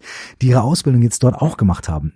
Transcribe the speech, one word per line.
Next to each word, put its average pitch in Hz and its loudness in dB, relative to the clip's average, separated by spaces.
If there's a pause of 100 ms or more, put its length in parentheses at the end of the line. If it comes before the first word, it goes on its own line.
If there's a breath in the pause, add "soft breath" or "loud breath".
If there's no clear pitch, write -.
(420 loud breath)
die 127 2
ihre 123 4
Ausbildung 131 0
jetzt 117 0
dort 123 4
auch 160 -2
gemacht - 0
haben." 78 -4